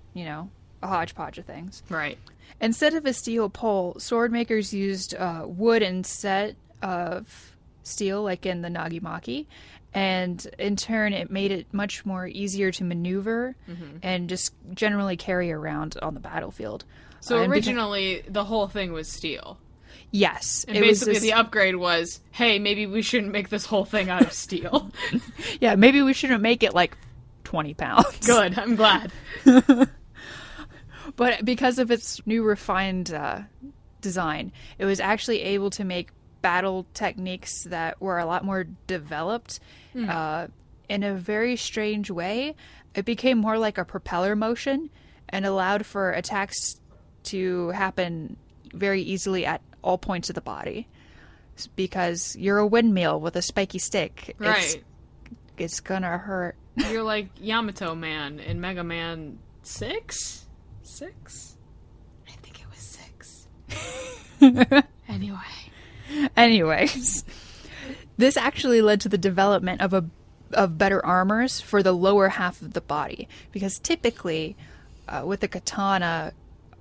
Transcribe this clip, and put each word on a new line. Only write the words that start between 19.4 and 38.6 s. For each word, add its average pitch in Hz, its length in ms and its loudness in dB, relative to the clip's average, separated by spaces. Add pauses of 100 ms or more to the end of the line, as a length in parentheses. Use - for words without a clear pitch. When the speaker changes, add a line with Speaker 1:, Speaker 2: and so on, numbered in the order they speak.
Speaker 1:
Yes, - 540 0
Speaker 2:
And 220 100 -2
Speaker 1:
it 208 40 6
was 220 180 8
Speaker 2:
basically 214 160 2
Speaker 1:
this 202 80 2
Speaker 2:
the 220 100 4
upgrade 214 440 4
was, 175 420 0 (120)
"Hey, 226 280 4
maybe 208 260 0
we 208 160 -2
shouldn't 208 300 0
make 202 180 -2
this 202 160 -4
whole 208 200 0
thing 196 240 -2
out 185 140 6
of 240 100 -2
steel." 190 580 -2 (200)
Speaker 1:
<laughs> - 500 -6
Yeah, 220 140 6
maybe 262 260 10
we 269 120 4
shouldn't 254 280 0
make 226 220 2
it, 208 100 4
like, 175 240 2 (460)
twenty 151 300 -6
pounds. 160 520 2
Speaker 2:
Good, 214 340 6
I'm 226 160 0
glad. 208 360 4 (340)
Speaker 1:
<laughs> 254 440 10 (1300)
But 240 260 2
because 247 340 2
of 247 140 2
its - 340 -4
new 226 180 0
refined, 190 680 0
uh, 147 280 -4 (580)
design, 175 520 -4 (280)
it 196 60 -2
was 196 160 2
actually 214 400 0
able 196 300 -2
to 202 120 -6
make 180 260 -6 (320)
battle 185 520 0
techniques 185 720 -6
that 165 360 -6
were 185 160 -2
a 170 80 -2
lot 175 200 -2
more 190 200 -2 (220)